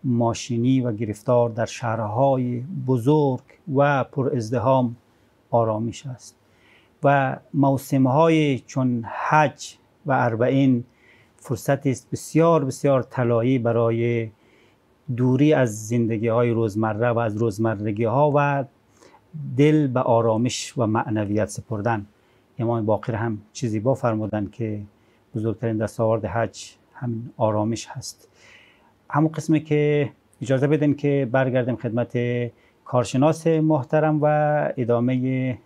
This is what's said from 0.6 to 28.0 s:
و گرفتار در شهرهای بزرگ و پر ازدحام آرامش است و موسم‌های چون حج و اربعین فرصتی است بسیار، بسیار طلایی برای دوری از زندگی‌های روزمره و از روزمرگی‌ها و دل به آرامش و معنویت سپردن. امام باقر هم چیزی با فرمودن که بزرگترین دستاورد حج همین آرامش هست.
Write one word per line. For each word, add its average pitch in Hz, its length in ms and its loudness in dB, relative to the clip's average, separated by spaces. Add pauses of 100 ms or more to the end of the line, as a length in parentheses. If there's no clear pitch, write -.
و 123 100 -2
گرفتار 113 580 0
در 113 160 -4
شهرهای 120 960 -2 (240)
بزرگ 131 540 2 (340)
و 139 280 2
پر - 320 -2
ازدحام 120 600 0 (560)
آرامش 113 540 -2
است 127 300 -16 (680)
و 139 340 2 (160)
موسم‌های 139 1040 2
چون 123 460 -4 (240)
حج - 460 0 (300)
و 143 60 -2
اربعین 127 720 2 (540)
فرصتی 139 540 -2
است - 200 -8
بسیار، 160 540 2
بسیار 131 380 0
طلایی 120 560 0
برای 117 680 0 (880)
دوری 131 360 4
از 110 340 0
زندگی‌های 117 600 0
روزمره 110 600 0
و 113 100 0
از 110 180 -2
روزمرگی‌ها 110 1000 0
و 143 300 0 (920)
دل 151 300 4
به 127 120 0
آرامش 117 800 0
و 117 100 0
معنویت 107 600 0
سپردن. 107 560 -6 (540)
امام 117 260 -2
باقر 107 300 -2
هم 107 260 -6 (120)
چیزی 110 260 -4
با 123 140 0
فرمودن 107 580 -4
که 107 300 -8 (540)
بزرگترین 110 420 -4
دستاورد 110 480 -2
حج 113 500 -6 (180)
همین 117 440 -8
آرامش 110 520 -2
هست. - 380 -16 (840)